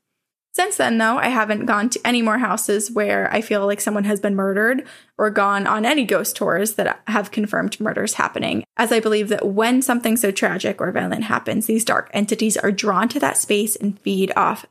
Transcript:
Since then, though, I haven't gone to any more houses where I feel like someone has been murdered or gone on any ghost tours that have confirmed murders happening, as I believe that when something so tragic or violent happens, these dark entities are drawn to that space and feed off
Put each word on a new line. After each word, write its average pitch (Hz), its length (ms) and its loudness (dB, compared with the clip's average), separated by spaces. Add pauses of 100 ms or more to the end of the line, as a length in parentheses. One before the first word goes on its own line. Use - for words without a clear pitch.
(540)
Since 392 240 0
then, 240 180 2
though, 226 220 2
I - 100 0
haven't 220 380 0
gone 220 240 0
to - 120 -4
any 240 200 0
more 220 160 2
houses 214 520 0
where 202 400 0
I 214 120 0
feel 202 240 0
like 208 140 0
someone 208 240 -2
has 208 160 0
been 202 140 0
murdered 202 520 0 (320)
or 214 100 2
gone 202 380 2
on 214 180 0
any 277 200 2
ghost 190 320 0
tours 196 380 0
that - 340 -2
have 214 220 -2
confirmed - 480 -2
murders 214 360 -2
happening, - 500 -2 (100)
as 226 160 0
I 233 100 4
believe 214 280 0
that 202 180 0
when 226 360 2
something 233 340 2
so 208 140 2
tragic 196 500 -2
or 180 120 -2
violent 190 320 -2
happens, - 420 -2
these 220 180 2
dark - 300 0
entities 214 420 0
are - 160 2
drawn 196 380 0
to 294 100 -2
that - 160 0
space 214 400 0
and 202 240 -2
feed 190 340 0
off - 360 0